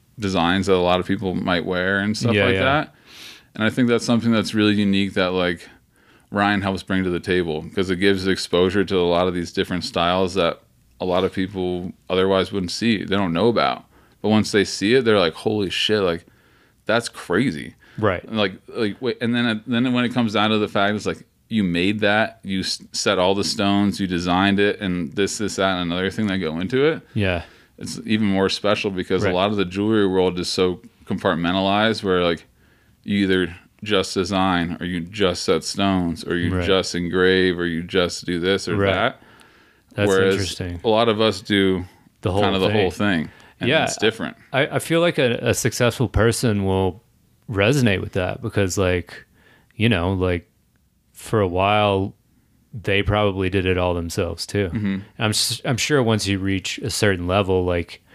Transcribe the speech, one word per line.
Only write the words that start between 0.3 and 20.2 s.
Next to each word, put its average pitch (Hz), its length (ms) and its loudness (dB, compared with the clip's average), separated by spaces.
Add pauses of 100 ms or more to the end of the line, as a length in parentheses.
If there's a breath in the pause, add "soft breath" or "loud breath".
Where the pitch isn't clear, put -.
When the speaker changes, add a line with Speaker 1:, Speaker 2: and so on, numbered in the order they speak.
Speaker 1:
that 95 80 4
a - 20 4
lot 90 220 4
of 87 80 -4
people 95 280 -2
might 90 300 -2
wear 92 340 -2
and 104 160 -2
stuff 117 180 -2
Speaker 2:
Yeah, 101 120 4
Speaker 1:
like 95 100 2
Speaker 2:
yeah. 95 80 0
Speaker 1:
that. 143 320 -2 (600 loud breath)
And 107 80 -4
I 110 60 4
think 123 180 0
that's 117 180 2
something 117 260 2
that's 107 220 0
really 104 200 4
unique 98 400 2
that, 92 200 0
like, 90 340 -2 (640 soft breath)
Ryan 101 300 2
helps 95 200 -2
bring 95 220 -2
to 92 60 0
the 87 100 -2
table, 82 440 -2 (120)
'cause 95 160 -2
it 87 60 -2
gives 95 280 2
exposure 92 600 2
to 95 120 0
a 90 80 2
lot 87 220 2
of 92 60 -2
these 85 180 -4
different 90 320 -4
styles 92 500 0
that 85 280 0 (380)
a 92 60 -6
lot 90 180 2
of - 100 0
people 92 600 -4 (160)
otherwise 95 420 2
wouldn't 92 200 -4
see, 110 320 0
they 90 120 -2
don't 95 180 0
know 98 160 2
about. 73 360 0 (360 soft breath)
But 104 80 -2
once 107 220 2
they 101 120 4
see 104 320 0
it, 135 100 4
they're 107 140 4
like, 85 140 2
"Holy 107 360 -2
shit, 107 320 0
like, 85 240 0 (600 soft breath)
that's 117 240 0
crazy." 87 640 -4 (240 loud breath)
Speaker 2:
Right. 98 320 0
Speaker 1:
Like, 104 220 0 (140)
like, 101 340 -4
wait, 120 200 -2
and 120 140 0
then, 117 320 0
then 127 260 0
when 123 120 2
it 113 80 -4
comes 117 200 0